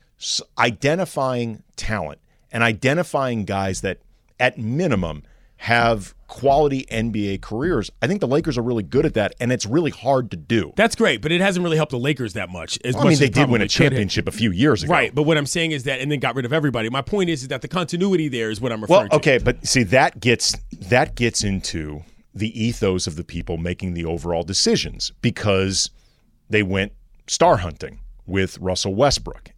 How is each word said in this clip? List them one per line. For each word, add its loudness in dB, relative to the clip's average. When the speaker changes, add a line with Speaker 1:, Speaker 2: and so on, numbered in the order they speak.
Speaker 1:
s-, -4
identifying -2
talent -6
and 2
identifying 0
guys -2
that, -4
at 2
minimum, -2
have 0
quality 2
N -2
B -2
A -4
careers, -4
I 0
think 0
the 0
Lakers 0
are -2
really -2
good 2
at -2
that, 0
and 0
it's 0
really 0
hard 0
to -6
do. 0
Speaker 2:
That's 2
great, 2
but -2
it 0
hasn't 0
really 0
helped 0
the -4
Lakers -2
that -6
much, -8
as -2
Speaker 1:
Well, 0
I 4
Speaker 2:
much 6
Speaker 1:
mean, 8
Speaker 2:
as 4
Speaker 1:
they 8
Speaker 2:
it 0
Speaker 1:
did 6
win 6
Speaker 2:
probably 4
Speaker 1:
a 2
Speaker 2:
could -2
have. 6
Speaker 1:
championship 0
a -4
few 2
years 4
ago. 0
Speaker 2:
Right, 2
but 0
what 4
I'm -2
saying -2
is -6
that, -4
and -2
then 0
got -2
rid -4
of -4
everybody. 0
My -2
point 0
is, -2
is -12
that -6
the -10
continuity 0
there -2
is -6
what -2
I'm -4
Speaker 1:
Well, 6
Speaker 2:
referring -8
to. 4
Speaker 1:
okay, 4
but 0
see, 4
that 4
gets, 2
that 2
gets 0
into -4
the -4
ethos 0
of -8
the -8
people -6
making -4
the -4
overall -2
decisions, -2
because 0
they 2
went 0
star 4
hunting -8
with -2
Russell -4
Westbrook -2